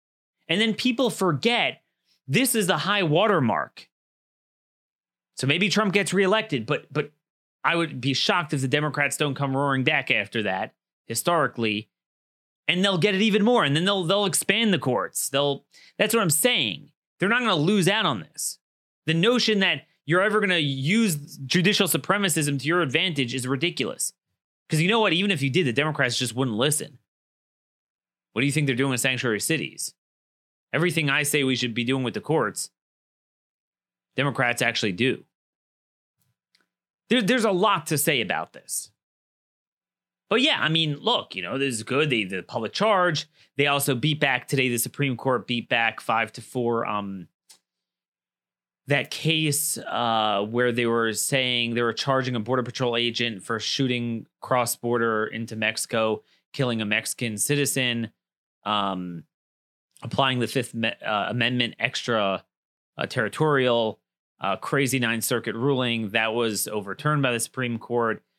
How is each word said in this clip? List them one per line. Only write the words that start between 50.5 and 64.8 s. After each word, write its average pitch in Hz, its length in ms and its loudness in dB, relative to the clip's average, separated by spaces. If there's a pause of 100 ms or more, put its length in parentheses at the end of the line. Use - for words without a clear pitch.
they 120 140 0
were 117 280 0
saying 123 600 0
they 120 80 0
were 117 120 0
charging 131 420 0
a 120 40 -2
Border 123 240 0
Patrol 120 340 -2
agent 117 460 -2
for 113 160 -4
shooting 120 680 -2 (140)
cross-border 117 840 0
into 110 300 -8
Mexico, 110 680 0 (320)
killing 120 280 0
a 107 40 -2
Mexican 107 520 -2
citizen, 127 760 0 (520)
um, 92 600 -2 (800)
applying 127 360 0
the 117 80 0
Fifth 123 260 -2
Me-, 113 160 -2 (160)
uh, 107 240 0
Amendment 120 500 0
extra, 107 640 0 (540)
uh, 104 80 -2
territorial, 120 920 0 (400)
uh, 98 180 -2
crazy 135 420 0